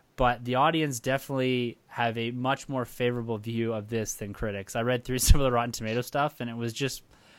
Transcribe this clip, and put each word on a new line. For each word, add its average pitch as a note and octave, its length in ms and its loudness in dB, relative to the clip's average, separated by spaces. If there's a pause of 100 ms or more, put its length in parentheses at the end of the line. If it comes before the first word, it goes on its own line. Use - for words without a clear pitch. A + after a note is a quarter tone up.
(160)
but B2 280 2
the B2 120 -2
audience D3+ 440 2
definitely B2+ 840 -2
have A#2 320 -2
a A#2 140 -4
much B2+ 360 -2
more C3 160 -4
favorable A#2 540 -2
view A2+ 360 -2
of G#2 140 -6
this A2+ 260 -4
than G#2 180 -10
critics. G2+ 420 -8
I A#2 80 -2
read B2 220 0
through B2+ 140 -2
<laughs> - 20 -2
some - 200 10
of C#3 40 4
the B2+ 80 4
Rotten A#2+ 200 0
Tomato A2+ 280 -2
stuff, C#3+ 400 -2
and A#2+ 100 -6
it A#2 60 -8
was A#2 160 -2
just, C3+ 300 -4 (360)